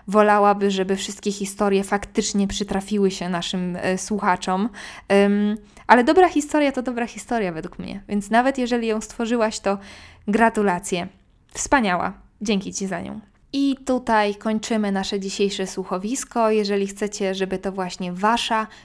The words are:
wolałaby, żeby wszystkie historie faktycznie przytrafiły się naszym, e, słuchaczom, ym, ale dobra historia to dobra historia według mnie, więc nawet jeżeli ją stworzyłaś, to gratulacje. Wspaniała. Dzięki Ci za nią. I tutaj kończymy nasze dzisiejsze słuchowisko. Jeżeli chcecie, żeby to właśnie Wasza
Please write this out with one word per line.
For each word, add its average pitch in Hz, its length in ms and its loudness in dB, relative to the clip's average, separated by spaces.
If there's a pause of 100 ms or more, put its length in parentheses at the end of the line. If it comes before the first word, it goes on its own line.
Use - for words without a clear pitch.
wolałaby, 202 640 6
żeby 190 260 0
wszystkie 202 360 -6
historie 196 520 0
faktycznie 202 640 -2
przytrafiły 196 640 0
się 180 180 -8
naszym, 180 520 -4
e, 185 180 -2
słuchaczom, 190 720 0 (440)
ym, 202 440 4 (300)
ale 233 180 6
dobra 339 240 6
historia 294 440 0
to 254 100 -4
dobra 233 240 -4
historia 214 460 -4
według 160 260 -10
mnie, - 300 -10
więc 202 220 -4
nawet 247 280 2
jeżeli 240 280 0
ją 220 140 0
stworzyłaś, 226 600 -2
to 196 180 0 (500)
gratulacje. 196 800 2 (460)
Wspaniała. 190 580 0 (280)
Dzięki 190 340 -2
Ci 196 120 -6
za 190 140 -6
nią. - 200 -10 (320)
I 277 320 0
tutaj 226 500 2
kończymy 214 580 -2
nasze 196 280 -2
dzisiejsze 196 460 -2
słuchowisko. 208 840 -2
Jeżeli 202 360 0
chcecie, 196 480 -4
żeby 190 240 -2
to 190 140 -6
właśnie 180 400 -6
Wasza 220 540 0 (180)